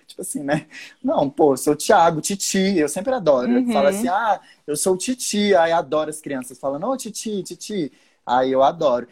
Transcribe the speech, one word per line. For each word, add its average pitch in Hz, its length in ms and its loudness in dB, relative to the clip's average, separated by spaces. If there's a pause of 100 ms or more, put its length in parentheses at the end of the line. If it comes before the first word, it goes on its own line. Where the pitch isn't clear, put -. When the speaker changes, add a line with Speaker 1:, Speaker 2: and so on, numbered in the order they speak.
Speaker 1:
<laughs> - 80 -20
tipo - 140 -14
assim, 156 200 -8
né? 143 240 -2 (380)
Não, 185 240 2
pô, 143 240 4
eu 131 60 2
sou 147 160 0
o - 20 -4
Thiago, 170 460 2
titi, 196 560 0
eu 151 100 2
sempre 214 240 -4
adoro. 165 400 2
Eu 247 140 4
Speaker 2:
Uhum. 233 60 -2
Speaker 1:
falo 139 160 4
assim, 208 200 0
"Ah, 208 320 0 (260)
eu 151 100 -4
sou 185 180 0
o - 20 -2
titi", 208 580 0
aí 165 180 4
adoro 151 360 0
as 147 140 -12
crianças 127 360 -8
falando, 143 300 -4
"Ô, 269 80 -2
titi, 214 460 -6
titi." 180 500 -8 (320)
Aí 131 280 2
eu 131 100 4
adoro. 135 500 2